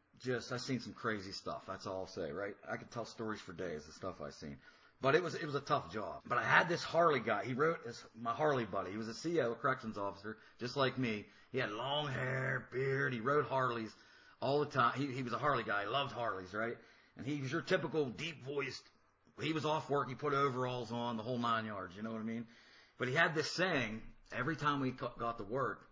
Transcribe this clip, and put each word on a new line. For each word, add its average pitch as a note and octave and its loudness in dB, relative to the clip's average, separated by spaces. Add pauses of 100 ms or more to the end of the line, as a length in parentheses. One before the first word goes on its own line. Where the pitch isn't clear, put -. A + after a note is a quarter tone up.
(240)
just, B2 -2
I've A#2+ -2
seen B2+ -2
some G2+ -10
crazy G2+ -4
stuff. E2+ -8
That's F#2+ -8
all F#2+ -4
I'll F#2 -6
say, E2 -4
right? G2+ -4 (160)
I A2+ -2
could - -16
tell A2+ -6
stories G#2+ -6
for - -12
days, E2 -6
the D#2 -16
stuff F#2 -8
I've C#2+ -8
seen. D2 -10 (460)
But C3+ 6
it F3 6
was, D#3+ -4
it - -4
was D3 -2
a C#3 0
tough C3 0
job. G2+ -4
But A#2+ 0
I A#2 2
had D#3+ 6
this E3+ 2
Harley D#3+ 6
guy. G#2+ 2
He B2 -2
rode, D#3 4
this, A#2+ -10 (160)
my A#2 -2
Harley C#3 4
buddy. F#2 -2
He G#2 -4
was A2 -4
a A2+ -6
C E3 0
O, A#2+ 2
corrections A#2 0
officer, G2+ -4 (200)
just B2 -4
like C3 4
me. A2 0 (260)
He A#2+ 0
had A#2 0
long C#3 0
hair, C3 0
beard. C3+ 2
He A#2 -2
rode C#3+ 4
Harleys B2 0 (520)
all C3+ 4
the D3 4
time. B2 6
He, C3+ 2
he C3 -2
was A#2+ -2
a A2+ 0
Harley C3 4
guy. G2+ 0
He G2+ -2
loved C3 0
Harleys, G2+ -2
right? A2 -2 (400)
And G#2+ -10
he D3 0
was C3 -2
your E3 0
typical D#3 2
deep-voiced, C#3 -6 (580)
he D#3 0
was D3+ 0
off D3+ 2
work, C#3 2
he C3+ -6
put C#3+ 0
overalls B2+ 2
on, A#2+ -2
the A2 -2
whole B2 -2
nine A#2 2
yards, F#2+ -6
you G#2+ -8
know A2+ -4
what A2+ -4
I G#2+ -6
mean? A2+ -4 (520)
But B2 0
he B2+ -2
had D#3+ 4
this D3 2
saying C3 0 (340)
every C3+ 0
time C#3+ 2
we C3 0
co-, B2+ -6
got A#2 -2
to A2 -8
work, A2+ -2 (120)